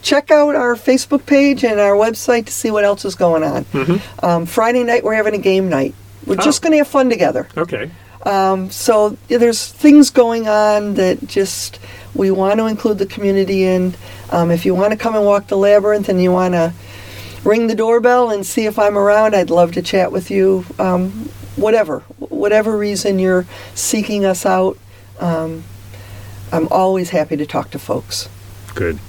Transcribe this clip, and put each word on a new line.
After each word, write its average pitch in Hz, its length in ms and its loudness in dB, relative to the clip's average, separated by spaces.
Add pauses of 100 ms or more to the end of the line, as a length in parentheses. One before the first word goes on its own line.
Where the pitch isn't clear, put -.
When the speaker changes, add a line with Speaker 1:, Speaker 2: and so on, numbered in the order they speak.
Speaker 1:
check 277 300 0
out 294 240 4
our 247 200 0
Facebook 269 500 0
page 277 380 2
and 220 160 0
our 202 140 4
website 226 540 0
to - 40 -14
see - 200 -4
what 208 120 0
else 202 220 0
is 190 100 -6
going 165 280 2
on. 165 220 -4
Speaker 2:
Mm-hmm. 170 600 -4
Speaker 1:
Um, 170 200 0
Friday 240 380 0
night, 233 200 0
we're 214 100 -2
having 214 220 0
a - 40 -2
game 190 300 0
night. 139 240 -2 (320)
We're 196 140 -2
Speaker 2:
Oh. - 40 0
Speaker 1:
just 294 180 2
gonna 311 160 2
have 294 100 2
fun 262 220 0
together. 175 460 -2
Speaker 2:
Okay. 151 360 -6 (320)
Speaker 1:
Um, 190 460 -2
so, 208 480 0 (120)
yeah, 240 100 0
there's 233 280 0
things 294 440 6
going 233 360 2
on 214 480 2
that 185 300 0
just - 540 -4 (340)
we 196 160 0
want 190 300 2
to 220 80 0
include 214 320 -2
the 196 80 0
community 196 560 0
in. 185 320 0 (360)
Um, 170 200 2
if 170 140 0
you 190 100 2
wanna 208 220 2
come 226 180 -4
and 208 100 2
walk 202 220 2
the 202 100 -2
labyrinth 202 520 4
and 185 120 2
you 180 100 4
wanna 180 420 0 (680)
ring 226 240 2
the 220 80 -2
doorbell 233 540 2
and 202 160 -4
see 226 200 -2
if 214 120 -4
I'm 208 200 2
around, 208 380 4
I'd 180 140 2
love 170 240 4
to 180 80 -4
chat 185 300 0
with 185 180 -6
you. 190 360 2 (120)
Um, 190 520 -2 (260)
whatever, 214 460 0 (180)
whatever 214 580 0
reason 202 400 -2
you're 185 280 0 (280)
seeking 208 520 -2
us 185 200 0
out, 190 320 0 (420)
um, 160 440 -4 (880)
I'm 160 180 -2
always 190 420 0
happy 156 260 -2
to 147 80 -4
talk - 260 -6
to 139 80 -10
folks. - 500 -8 (460)
Speaker 2:
Good. 82 340 -4